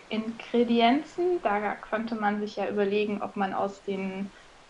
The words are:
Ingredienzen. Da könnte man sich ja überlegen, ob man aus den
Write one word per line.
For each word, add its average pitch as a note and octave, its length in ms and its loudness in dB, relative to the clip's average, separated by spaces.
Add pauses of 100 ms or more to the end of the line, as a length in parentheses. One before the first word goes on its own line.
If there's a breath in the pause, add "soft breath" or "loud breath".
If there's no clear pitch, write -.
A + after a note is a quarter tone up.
Ingredienzen. A#3 1300 2
Da G#3 320 0
könnte A3+ 400 -4
man G#3 240 0
sich G#3 160 -6
ja G3 140 -2
überlegen, G#3 520 0
ob - 140 -6
man F#3+ 180 -2
aus G3 300 -2
den G3 460 -6 (400 loud breath)